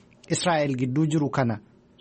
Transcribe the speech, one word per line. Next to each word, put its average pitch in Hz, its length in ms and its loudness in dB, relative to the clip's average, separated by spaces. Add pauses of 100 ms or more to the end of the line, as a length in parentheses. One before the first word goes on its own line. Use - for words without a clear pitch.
(240)
Israa'el 151 520 0
gidduu 131 300 0
jiru 147 240 0
kana 120 260 0 (440)